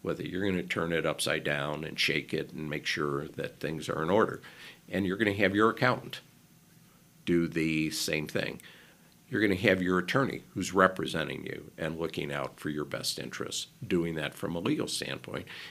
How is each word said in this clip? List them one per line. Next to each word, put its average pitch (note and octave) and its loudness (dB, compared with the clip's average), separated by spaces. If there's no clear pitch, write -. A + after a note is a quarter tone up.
whether E2+ -4
you're F2 -4
gonna F#2 0
turn E2 -2
it D#2+ 0
upside - 0
down D2 -2
and D2+ -8
shake D2+ 0
it D2 -4
and D#2 -6
make D2+ -6
sure C#2+ -2
that - -8
things D#2 -4
are D#2+ -2
in D#2+ 0
order. G#2 4
And G2 2
you're F#2 0
gonna G#2+ 2
have G2 4
your A2 6
accountant - 0
do E2+ 4
the D#2+ 2
same D#2 0
thing. - -4
You're A#2 2
gonna G#2 6
have F#2 6
your F#2 4
attorney A2 0
who's F2+ -4
representing E2 4
you - -10
and D#2+ -2
looking D2+ -4
out C#2 -6
for - -4
your D2 -2
best - -4
interests, - -6
doing E2+ 2
that D2 -4
from E2 -4
a E2+ -2
legal C#3 0
standpoint. - -6